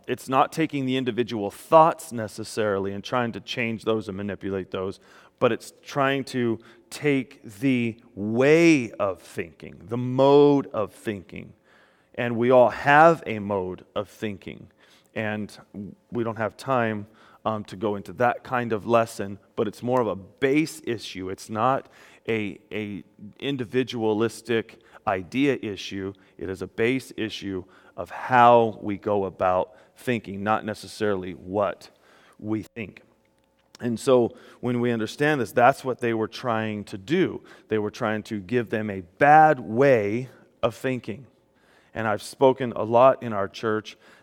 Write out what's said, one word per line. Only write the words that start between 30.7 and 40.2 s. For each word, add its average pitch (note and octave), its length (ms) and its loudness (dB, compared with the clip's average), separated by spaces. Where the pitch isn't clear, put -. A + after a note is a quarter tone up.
what F2+ 580 -6
we G#2+ 260 -6
think. - 260 -14
And A#2 200 -4
so B2 360 2
when B2 220 -4
we A#2+ 100 0
understand B2+ 500 -2
this, G2 100 -4
that's C3 320 4
what B2+ 160 -6
they A#2 140 -2
were A2 140 -2
trying A2 580 -4
to A2 120 -12
do. A2+ 440 -2
They A2 100 0
were G#2 120 -4
trying G#2+ 320 -4
to G#2+ 160 -8
give G#2 300 -4
them G#2+ 200 -4
a G2 120 -6
bad D3+ 580 6
way A#2 720 2